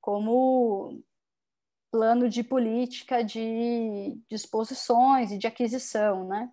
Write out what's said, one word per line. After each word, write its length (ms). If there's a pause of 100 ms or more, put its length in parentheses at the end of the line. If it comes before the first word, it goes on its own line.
como 1000 (880)
plano 360
de 160
política 800
de, 920 (100)
de 80
exposições 960
e 60
de 80
aquisição, 840
né? 260